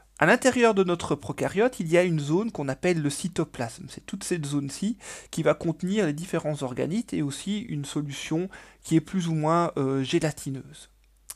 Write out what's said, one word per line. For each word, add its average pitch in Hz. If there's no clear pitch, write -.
À 147
l'intérieur 240
de 190
notre 170
prokaryote, 151
il 165
y 170
a 175
une 165
zone 175
qu'on 143
appelle 165
le 143
cytoplasme. -
C'est -
toute 196
cette 165
zone-ci 143
qui 160
va 147
contenir 175
les 147
différents 156
organites 131
et 165
aussi 185
une 147
solution 151
qui -
est 160
plus 170
ou 165
moins, 160
euh, 135
gélatineuse. 147